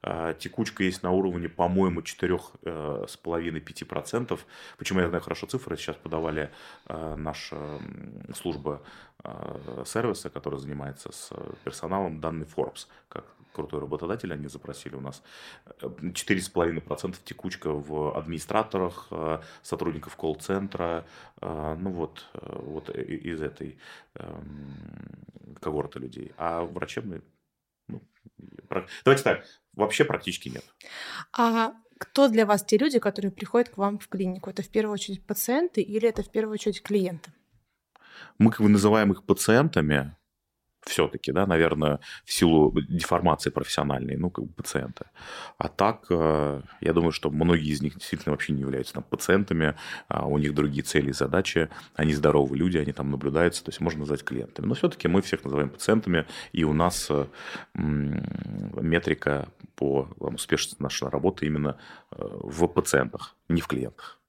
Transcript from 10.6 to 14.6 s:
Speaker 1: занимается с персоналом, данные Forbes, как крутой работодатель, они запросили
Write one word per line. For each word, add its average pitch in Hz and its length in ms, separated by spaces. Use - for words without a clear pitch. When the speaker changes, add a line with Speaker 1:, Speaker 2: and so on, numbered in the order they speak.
Speaker 1:
занимается 69 500
с - 200
персоналом, 85 560
данные 80 340
Forbes, - 320
как - 160
крутой 76 280
работодатель, 85 500
они 73 160
запросили 71 480